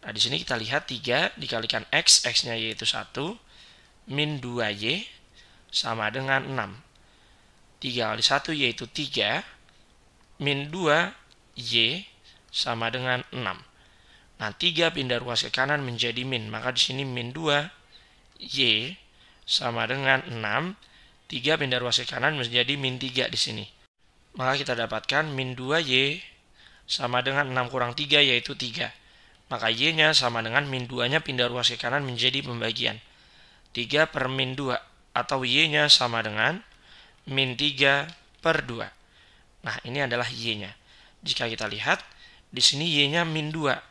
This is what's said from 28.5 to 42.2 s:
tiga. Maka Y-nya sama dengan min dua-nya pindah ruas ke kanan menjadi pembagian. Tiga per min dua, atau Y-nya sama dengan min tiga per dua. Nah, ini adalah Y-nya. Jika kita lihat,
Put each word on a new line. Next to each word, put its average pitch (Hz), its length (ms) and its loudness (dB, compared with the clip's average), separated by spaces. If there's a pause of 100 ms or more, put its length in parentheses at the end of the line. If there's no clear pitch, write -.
tiga. 123 320 -4 (560)
Maka 113 240 -2
Y-nya 151 480 4
sama 120 240 2
dengan 123 240 0
min 127 240 -4
dua-nya 127 320 2
pindah 123 240 0
ruas 120 240 0
ke 117 80 -8
kanan 131 240 0
menjadi 127 400 0
pembagian. 117 560 -4 (720)
Tiga 139 400 0
per 131 160 -2
min 131 320 -2
dua, 131 240 -2 (320)
atau 127 320 0
Y-nya 151 400 4
sama 117 400 4
dengan 110 320 0 (720)
min 135 240 0
tiga 139 560 2 (320)
per 156 240 2
dua. 113 240 -6 (720)
Nah, 113 240 -6
ini 131 160 -2
adalah 123 240 0
Y-nya. 113 480 -6 (480)
Jika - 240 -2
kita 110 240 -4
lihat, 107 320 0 (480)